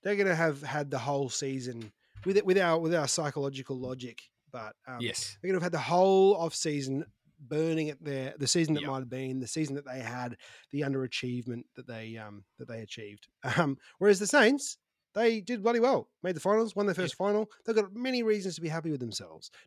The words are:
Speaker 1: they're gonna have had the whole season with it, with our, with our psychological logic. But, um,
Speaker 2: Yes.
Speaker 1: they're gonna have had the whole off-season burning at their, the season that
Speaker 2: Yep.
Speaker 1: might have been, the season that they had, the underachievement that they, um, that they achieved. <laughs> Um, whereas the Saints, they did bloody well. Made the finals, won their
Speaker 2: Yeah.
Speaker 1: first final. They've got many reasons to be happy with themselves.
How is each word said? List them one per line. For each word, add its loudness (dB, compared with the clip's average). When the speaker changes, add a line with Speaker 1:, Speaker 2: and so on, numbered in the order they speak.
Speaker 1:
they're 0
gonna 4
have 2
had -4
the -2
whole -2
season -6
with 2
it, 4
with 6
our, 6
with 0
our 2
psychological -4
logic. -10
But, -12
um, -12
Speaker 2:
Yes. -6
Speaker 1:
they're -6
gonna 2
have -2
had -2
the -2
whole 6
off-season -2
burning 0
at -12
their, -6
the -2
season 4
that 0
Speaker 2:
Yep. -6
Speaker 1:
might -2
have -10
been, -4
the -6
season -4
that -8
they -10
had, -8
the -2
underachievement -4
that -18
they, -12
um, -14
that -14
they -10
achieved. -14
<laughs> 0
Um, -4
whereas 6
the -4
Saints, 4
they 2
did -6
bloody 4
well. 4
Made -2
the -8
finals, 2
won 2
their 2
Speaker 2:
Yeah. -2
Speaker 1:
first -2
final. 0
They've 0
got 0
many -2
reasons 0
to -10
be -4
happy -4
with -2
themselves. -10